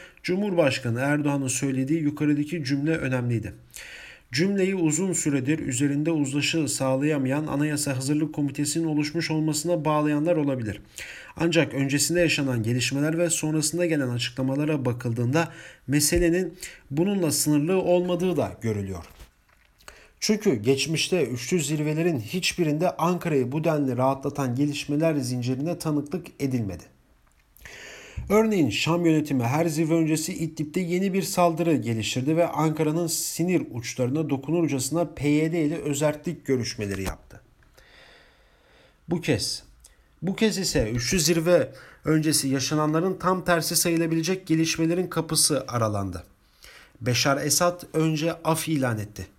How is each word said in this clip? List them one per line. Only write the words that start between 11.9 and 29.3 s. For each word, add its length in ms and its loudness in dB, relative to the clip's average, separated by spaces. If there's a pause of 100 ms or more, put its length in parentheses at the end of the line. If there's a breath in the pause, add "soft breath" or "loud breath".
yaşanan 420 2
gelişmeler 560 0
ve 120 2
sonrasında 560 0
gelen 220 0
açıklamalara 760 -2
bakıldığında 640 0 (380 loud breath)
meselenin 680 2 (360 loud breath)
bununla 400 0
sınırlı 520 2
olmadığı 540 2
da 240 0
görülüyor. 440 -4 (1160 loud breath)
Çünkü 340 2
geçmişte 720 0
üçlü 340 -2
zirvelerin 600 0
hiçbirinde 760 -2
Ankara'yı 560 0
bu 120 -2
denli 320 0
rahatlatan 580 0
gelişmeler 600 0
zincirine 600 -2
tanıklık 480 -4 (140)
edilmedi." 440 -2 (1400 loud breath)
Örneğin 420 4
Şam 360 0
yönetimi 360 2